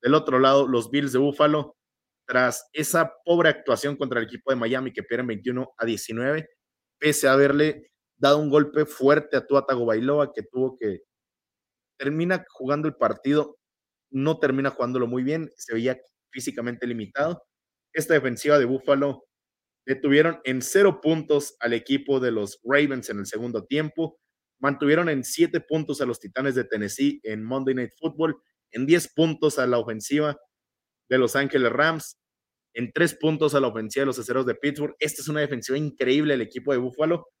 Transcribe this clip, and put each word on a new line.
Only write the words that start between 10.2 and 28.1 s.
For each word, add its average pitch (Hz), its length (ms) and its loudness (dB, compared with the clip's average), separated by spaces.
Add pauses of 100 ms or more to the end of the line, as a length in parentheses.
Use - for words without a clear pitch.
que 110 80 -8
tuvo 127 340 -4
que, 101 240 -6 (1000)
termina 165 520 -2
jugando 147 380 -2
el 143 60 -6
partido, 139 640 0 (520)
no 143 280 -2
termina 135 320 0
jugándolo 123 360 -2
muy 123 160 -4
bien, 151 340 -4
se - 160 -12
veía 123 260 -2 (320)
físicamente 123 560 -8
limitado. 120 560 -6 (500)
Esta 160 220 0
defensiva 139 440 2
de 131 80 4
Buffalo 135 580 0 (640)
detuvieron 143 580 2
en 131 160 -2
cero 190 400 4
puntos 151 600 0
al 120 120 -2
equipo 135 480 -2
de 123 100 0
los 104 320 -6
Ravens 135 460 0
en 101 120 -6
el 95 60 -8
segundo 110 380 -6
tiempo, 156 560 -4 (400)
mantuvieron 143 480 2
en 135 160 -2
siete 165 360 0
puntos 151 420 -4
a 131 40 -2
los 120 140 -4
Titanes 131 340 -4
de 123 100 0
Tennessee 123 580 -2
en 107 200 -8
Monday 131 320 -2
Night 123 240 -6
Football, 160 380 -4 (360)